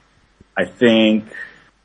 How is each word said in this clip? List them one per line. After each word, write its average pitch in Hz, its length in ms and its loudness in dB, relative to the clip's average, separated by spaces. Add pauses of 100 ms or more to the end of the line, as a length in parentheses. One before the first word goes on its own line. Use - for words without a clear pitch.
(560)
I 92 100 -4
think 110 600 0 (600)